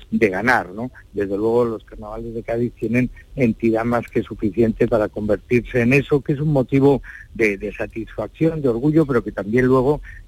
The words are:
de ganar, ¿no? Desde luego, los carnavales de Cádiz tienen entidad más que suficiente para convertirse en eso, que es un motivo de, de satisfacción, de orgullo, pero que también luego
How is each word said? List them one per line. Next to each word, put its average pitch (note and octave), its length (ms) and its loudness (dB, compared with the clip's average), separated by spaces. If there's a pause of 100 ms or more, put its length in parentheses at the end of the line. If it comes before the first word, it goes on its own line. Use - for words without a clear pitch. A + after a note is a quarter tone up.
(120)
de A2 180 2
ganar, G2 400 0
¿no? A2 220 -8 (220)
Desde G2 220 -2
luego, A2+ 300 2
los A2+ 180 -6
carnavales A2 520 -12
de A2+ 80 -6
Cádiz A#2 300 -2
tienen A#2+ 360 -2 (260)
entidad A2+ 500 2
más A#2+ 220 0
que - 140 -2
suficiente A2 680 0
para G#2+ 220 2
convertirse G#2+ 720 -2
en A#2+ 120 2
eso, C#3+ 280 2
que D#3 120 -2
es C3+ 60 -2
un D3+ 140 0
motivo C3+ 480 4 (320)
de, G#2 240 0
de G2 160 -8
satisfacción, A2+ 880 -4
de C#3 80 2
orgullo, D3 380 2
pero A#2+ 160 0
que G#2 80 -8
también G#2+ 340 0
luego C3 340 2 (280)